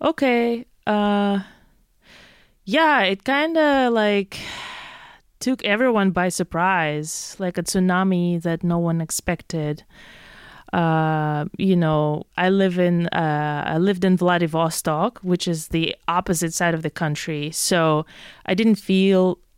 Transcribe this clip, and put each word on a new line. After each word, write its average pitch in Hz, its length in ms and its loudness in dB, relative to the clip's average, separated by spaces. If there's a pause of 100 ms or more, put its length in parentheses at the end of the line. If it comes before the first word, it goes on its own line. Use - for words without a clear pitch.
Okay. 240 640 -2 (200)
Uh, 208 540 0 (1200)
yeah, 285 380 2
it 190 220 -2
kinda, 285 680 2
like, 208 480 0 (1000)
took 254 240 -2
everyone 208 480 2
by 180 160 0
surprise, 165 1120 -2
like 180 180 -4
a 175 40 0
tsunami 180 800 0
that 165 200 -2
no 170 160 0
one 165 220 0
expected. 156 840 -6 (880)
Uh, 156 720 0 (120)
you 190 200 2
know, 151 500 0 (100)
I 180 120 2
live 190 300 2
in, 175 300 2
uh, 151 560 -2
I 160 140 -2
lived 185 260 2
in 185 120 4
Vladivostok, 170 1040 0
which 180 260 -2
is 165 220 -4
the 165 260 -2 (140)
opposite 170 440 -2
side 170 220 0
of 160 80 -4
the 156 80 -4
country. 151 600 -4
So 160 520 2 (420)
I 185 80 0
didn't 220 200 4
feel, 190 640 2 (200)